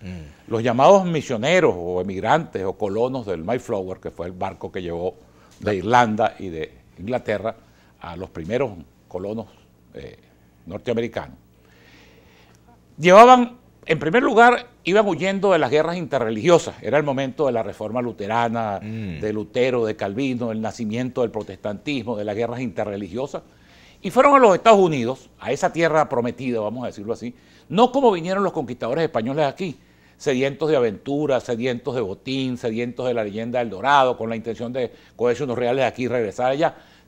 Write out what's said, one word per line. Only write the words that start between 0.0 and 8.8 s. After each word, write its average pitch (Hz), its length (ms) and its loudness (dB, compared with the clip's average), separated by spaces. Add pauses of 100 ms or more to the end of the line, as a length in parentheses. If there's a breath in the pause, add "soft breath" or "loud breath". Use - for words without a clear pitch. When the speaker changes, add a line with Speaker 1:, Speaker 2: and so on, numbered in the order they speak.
Speaker 1:
Mm. 85 500 -16
Speaker 2:
Los 113 120 0
llamados 147 420 6
misioneros 143 720 0
o 90 240 -4
emigrantes 101 640 -2
o 92 100 -4
colonos 110 540 -4
del 85 160 -4
Mayflower, 98 560 -6
que - 100 -12
fue - 160 -10
el 92 60 -10
barco 92 400 -10
que 98 100 -8
llevó 87 320 -6 (460 soft breath)
de 107 160 -2
Irlanda 110 640 2
y 98 80 -10
de 80 280 -10 (220)
Inglaterra 107 580 -6 (440 soft breath)
a 85 160 -14
los 90 160 -12
primeros 107 400 -4 (360)